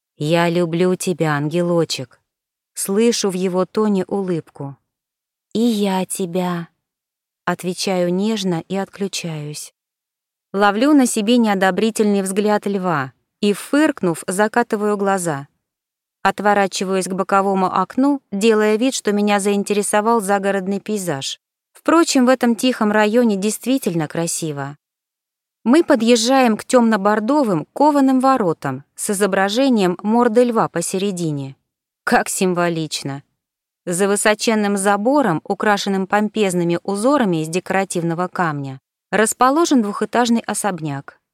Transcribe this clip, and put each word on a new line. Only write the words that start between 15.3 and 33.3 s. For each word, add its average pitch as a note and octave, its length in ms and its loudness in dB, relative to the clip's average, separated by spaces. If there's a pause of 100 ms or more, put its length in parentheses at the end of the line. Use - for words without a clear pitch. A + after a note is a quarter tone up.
Отворачиваюсь G3 800 0
к F#3+ 60 -6
боковому F#3+ 600 0
окну, C4+ 480 0 (120)
делая G#3+ 420 2
вид, B3+ 180 0
что - 200 -2
меня G#3 260 2
заинтересовал G#3 800 0
загородный G3 640 -2
пейзаж. E3+ 580 -6 (320)
Впрочем, D#4+ 540 2
в A#3+ 40 4
этом A#3+ 280 2
тихом A#3+ 340 0
районе G#3+ 460 2
действительно G3+ 720 -2
красиво. D3 680 -6 (880)
Мы D4+ 220 4
подъезжаем A#3+ 720 4
к - 80 -14
тёмно-бордовым A3 1040 2
кованым C4+ 480 4
воротам F3+ 640 0 (100)
с - 180 -6
изображением G3+ 920 2
морды A#3 400 4
льва A3+ 240 2
посередине. E3+ 880 -4 (480)
Как F3+ 240 0
символично. E3+ 960 -4 (600)